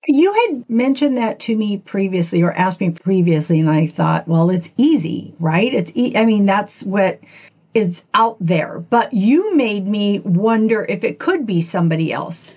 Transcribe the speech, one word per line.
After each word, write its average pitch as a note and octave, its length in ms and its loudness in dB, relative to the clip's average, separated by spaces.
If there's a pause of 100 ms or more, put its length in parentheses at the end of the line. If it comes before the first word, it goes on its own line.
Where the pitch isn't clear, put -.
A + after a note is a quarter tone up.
You D#4+ 240 4
had G#4+ 360 -2
mentioned C4+ 500 0
that A3+ 220 -2
to A3+ 160 -2
me G#3 220 -2
previously F#3 640 -2
or E3+ 100 2
asked F#3 280 -2
me F3+ 100 0
previously, E3 720 0
and D#3+ 100 2
I D#3 160 2
thought, D#3+ 420 -2
"Well, E3 220 2
it's F3 260 -2
easy, A3+ 640 0
right?" E3+ 340 0
It's F3+ 220 -4
e-, A#3+ 220 -2
I A3 100 2
mean, G#3 200 4
that's G3 360 0
what F#3+ 380 -2 (540)
is F#3 300 0 (100)
out - 260 2
there, E3+ 380 -2
but A3+ 340 -2
you C#4+ 440 2
made G#3+ 300 0
me G3+ 340 -2
wonder A3 680 0
if G3+ 140 -6
it - 160 -4
could E4+ 260 -2
be F3+ 160 0
somebody E3 520 0
else - 440 -6